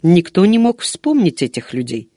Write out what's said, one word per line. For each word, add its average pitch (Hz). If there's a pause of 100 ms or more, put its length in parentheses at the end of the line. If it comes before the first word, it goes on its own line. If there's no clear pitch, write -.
Никто 170
не 220
мог 233
вспомнить 240
этих 123
людей. 120